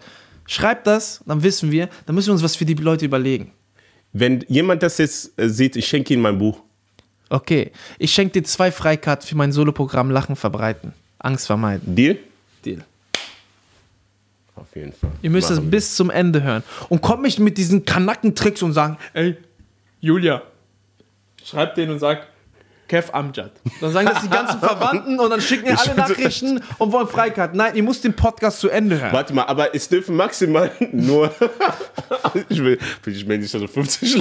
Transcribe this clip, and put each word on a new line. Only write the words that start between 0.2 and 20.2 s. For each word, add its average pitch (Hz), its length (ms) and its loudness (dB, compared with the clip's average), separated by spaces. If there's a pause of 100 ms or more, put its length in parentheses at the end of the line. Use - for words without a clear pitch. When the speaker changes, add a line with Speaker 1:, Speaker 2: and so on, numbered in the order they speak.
Speaker 1:
Schreib 233 360 0
das, 214 420 0
dann 151 180 0
wissen 175 280 2
wir, 170 180 0 (160)
dann 151 100 -2
müssen 196 140 0
wir 208 40 4
uns 165 100 2
was 160 120 0
für - 100 -2
die 160 100 2
Leute 156 300 0
überlegen. 131 460 -2 (600)
Speaker 2:
Wenn 123 340 2
jemand 165 360 2
das 170 140 0
jetzt, - 420 -2
äh, 113 100 2
sieht, 123 260 2
ich 117 120 -4
schenke 143 260 0
Ihnen 123 100 4
mein 104 140 2
Buch. 104 240 0 (680)
Speaker 1:
Okay, 139 420 0 (260)
ich - 160 -2
schenke 196 260 2
dir 180 60 2
zwei 185 260 0
Freikarten 156 560 -2
für - 80 -6
mein 143 160 2
Soloprogramm 139 600 0
Lachen 131 240 0
verbreiten, 110 580 -4 (260)
Angst 131 280 -4
vermeiden. 104 480 -2
Speaker 2:
Deal? 147 220 2 (460)
Speaker 1:
Deal. - 180 -10 (1700)
Speaker 2:
Auf 78 200 -20
jeden 73 180 -14
Fall. - 180 -8 (100)
Speaker 1:
Ihr 160 100 0
müsst 180 180 2
Speaker 2:
Machen 180 80 2
Speaker 1:
das 147 80 -2
Speaker 2:
wir. 156 60 -2
Speaker 1:
bis 208 240 0
zum 180 160 2
Ende 165 320 2
hören. 113 200 -2 (240)
Und 170 140 2
kommt 240 220 0
nicht 254 160 0
mit 208 180 4
diesen 185 260 2
Kanackentricks 208 800 0
und 165 120 0
sagen, 151 240 2 (160)
„Ey, 170 220 0 (640)
Julia, 160 440 2 (1000)